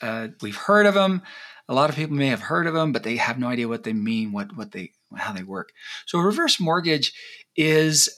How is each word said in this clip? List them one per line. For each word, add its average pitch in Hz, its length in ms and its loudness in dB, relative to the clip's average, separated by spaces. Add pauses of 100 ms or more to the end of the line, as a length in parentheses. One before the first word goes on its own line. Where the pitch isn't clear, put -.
uh, 113 260 -6 (140)
we've 104 120 -8
heard 208 300 6
of 202 140 6
'em. 190 240 2 (460)
A 135 60 -2
lot 143 160 4
of 139 60 -6
people 151 180 -2
may 139 140 2
have 117 140 0
heard 170 260 0
of 160 80 0
'em, 160 160 2
but 117 100 -2
they 113 140 -2
have 120 240 -2
no 123 80 -2
idea 120 180 -2
what 113 160 -6
they 110 100 -6
mean, 110 380 -2
what, 101 260 -8
what 104 140 -12
they, 95 220 -12 (240)
how - 160 -8
they 95 100 -10
work. 95 280 -10 (360)
So 170 140 -2
a 175 40 2
reverse 269 360 2
mortgage 160 520 0 (440)
is 156 600 4